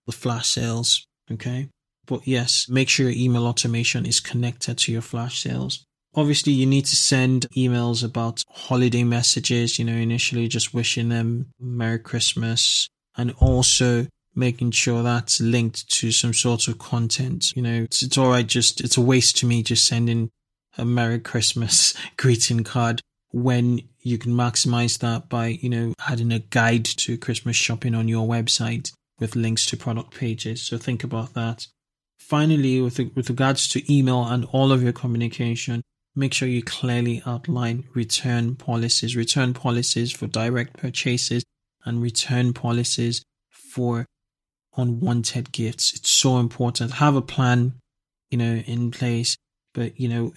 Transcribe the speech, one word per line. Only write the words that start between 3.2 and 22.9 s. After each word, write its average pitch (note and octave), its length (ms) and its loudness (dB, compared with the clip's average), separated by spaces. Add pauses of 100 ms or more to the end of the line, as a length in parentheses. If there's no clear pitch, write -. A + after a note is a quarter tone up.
email A#2+ 260 2
automation A#2 600 0
is A#2 140 2
connected A#2+ 580 -4
to - 140 0
your A2+ 100 -2
flash A#2+ 400 -6
sales. B2+ 420 -6 (300)
Obviously, D3 380 2
you C3 140 4
need C#3 200 4
to - 100 2
send C3 600 2
emails A#2+ 480 2
about A#2 440 -4
holiday B2 560 0
messages, A#2+ 760 0
you A#2 60 -2
know, A#2 100 -2
initially A#2 540 0
just A#2 260 -4
wishing A#2 340 -2
them A#2 420 -2 (100)
Merry A#2 400 -4
Christmas, - 880 -2 (280)
and B2 220 -2
also B2 720 4 (260)
making B2 380 0
sure A#2 300 2
that's A#2+ 380 0
linked A#2 480 0
to - 220 -2
some A2+ 240 2
sort A#2+ 320 2
of A2+ 120 -4
content. A#2+ 760 -2
You B2 80 -4
know, A#2 200 0
it's, - 200 -2
it's B2+ 160 0
all C3 120 6
right, B2 160 4
just, - 340 2
it's - 160 0
a B2+ 40 6
waste B2 380 4
to B2+ 80 2
me A#2 160 2
just A#2 240 2
sending A#2 440 0 (460)
a A#2+ 80 -4
Merry A#2 360 0
Christmas - 720 0 (120)
<laughs> - 100 -20
greeting A#2 480 2
card A#2 360 0 (320)